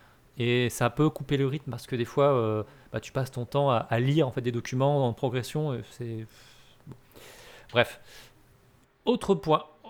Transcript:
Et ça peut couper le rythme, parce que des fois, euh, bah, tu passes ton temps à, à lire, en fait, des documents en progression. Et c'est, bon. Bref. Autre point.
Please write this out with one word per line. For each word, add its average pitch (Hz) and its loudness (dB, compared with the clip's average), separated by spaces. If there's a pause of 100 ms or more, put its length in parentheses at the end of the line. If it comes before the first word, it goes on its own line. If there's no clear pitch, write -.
(400)
Et 120 2
ça 120 0
peut 151 2
couper 143 -4
le 135 2
rythme, 139 -6
parce 117 -10
que 131 -6
des 117 0
fois, 143 4
euh, 110 2 (280)
bah, 113 -6
tu - -12
passes 131 -4
ton 120 -8
temps 143 0
à, 123 4
à 113 0
lire, 139 4
en 117 -4
fait, 127 -6
des 120 -2
documents 131 0
en 113 -2
progression. 131 -4
Et 113 -8 (100)
c'est, 113 -10 (600)
bon. 135 -16 (800)
Bref. - 2 (1080)
Autre 226 2
point. 156 0 (240)